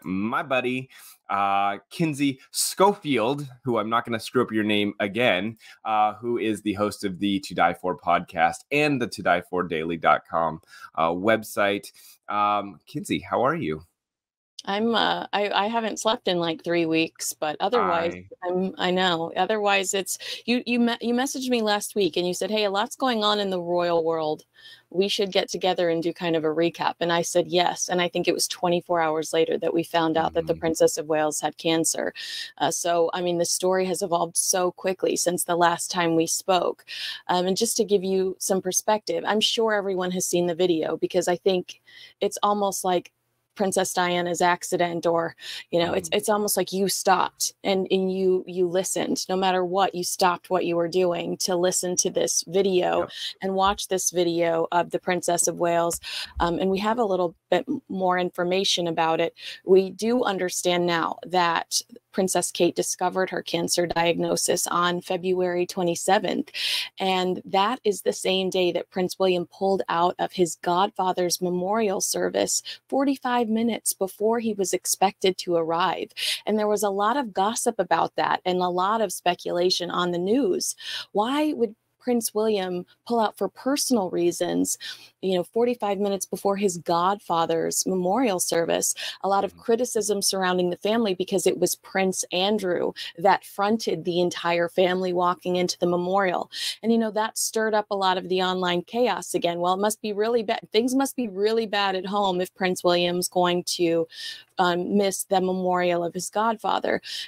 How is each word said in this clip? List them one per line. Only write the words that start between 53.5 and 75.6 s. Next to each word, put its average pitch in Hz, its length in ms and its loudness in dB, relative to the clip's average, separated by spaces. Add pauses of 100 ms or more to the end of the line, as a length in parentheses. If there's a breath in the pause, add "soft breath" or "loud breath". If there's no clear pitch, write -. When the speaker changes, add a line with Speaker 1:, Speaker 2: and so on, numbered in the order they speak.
Speaker 2:
watch 190 340 0
this 185 220 -2
video 170 640 2
of 170 180 0
the 175 80 -2
Princess 175 500 0
of 165 100 -2
Wales. 170 440 0 (360 loud breath)
Um, 170 200 0
and 190 120 0
we 190 100 0
have 214 180 0
a 240 80 0
little 180 280 0 (160)
bit 180 160 2
m-, 277 220 -4
more 185 300 0
information 180 680 0
about 165 320 0
it. 165 140 0 (300 loud breath)
We 190 240 6
do 226 340 0
understand 180 640 0
now 170 400 0
that 170 560 0 (320)
Princess 185 380 0
Kate 175 240 2
discovered 180 540 -2
her - 140 -6
cancer 175 440 -2
diagnosis 170 800 0
on 175 360 0
February 180 640 0
twenty-seventh. 190 840 0 (480 loud breath)
And 185 460 0
that 196 400 0
is 202 180 0
the 202 120 0
same 190 340 0
day 180 240 2
that 170 160 -4
Prince 180 300 -4
William 180 280 0
pulled 196 440 -2
out 170 280 2
of 175 140 -4
his 170 240 0
godfather's 180 840 0
memorial 185 580 0
service 185 640 0 (260 loud breath)
forty-five 262 640 0
minutes 220 420 0
before 214 480 -2
he 220 140 -2
was 196 180 -2
expected 190 640 0
to 175 200 -2
arrive. 165 540 -2 (360 loud breath)